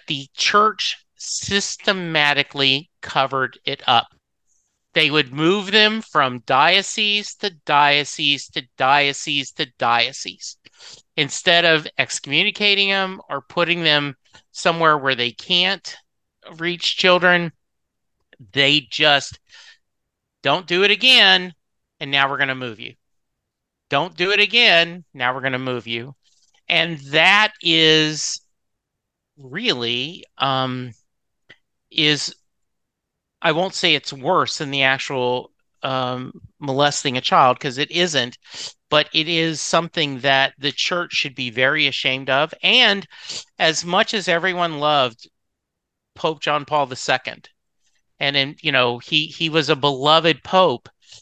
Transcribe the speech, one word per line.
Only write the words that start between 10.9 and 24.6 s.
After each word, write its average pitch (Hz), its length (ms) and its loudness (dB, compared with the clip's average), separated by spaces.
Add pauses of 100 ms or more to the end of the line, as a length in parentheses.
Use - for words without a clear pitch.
Instead 170 500 0
of 160 220 2 (100)
excommunicating 196 920 -2
them 190 400 -4
or 139 120 -6
putting 170 420 -2
them 147 320 0 (360)
somewhere 165 460 2
where 135 180 -2
they 120 160 -2
can't 180 640 -4 (640)
reach 170 400 -4
children, 180 540 4 (1040)
they 139 360 2
just, 143 500 0 (1040)
"Don't 160 260 0
do 180 160 2
it 202 80 4
again, 196 640 4 (460)
and 143 120 -8
now 139 180 2
we're 139 80 -4
gonna 135 180 -2
move 120 240 -10
you. 120 140 -16 (960)
Don't 160 280 -2
do 180 140 0
it 202 80 2
again, 185 760 2